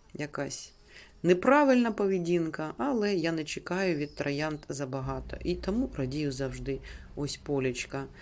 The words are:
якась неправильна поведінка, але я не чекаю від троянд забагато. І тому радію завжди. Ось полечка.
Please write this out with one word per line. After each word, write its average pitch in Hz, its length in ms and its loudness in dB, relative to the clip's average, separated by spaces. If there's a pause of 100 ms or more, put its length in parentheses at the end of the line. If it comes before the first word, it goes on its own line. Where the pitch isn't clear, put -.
(140)
якась 143 600 -8 (500)
неправильна 247 680 6
поведінка, 170 840 0
але 214 380 0
я 165 160 2
не 160 120 0
чекаю 180 520 -2
від 147 200 -4
троянд 147 440 -2 (100)
забагато. 135 760 -4
І 175 120 0
тому 226 400 -2
радію 143 360 -2
завжди. 131 480 -4 (360)
Ось 143 220 -4
полечка. 135 680 -2 (160)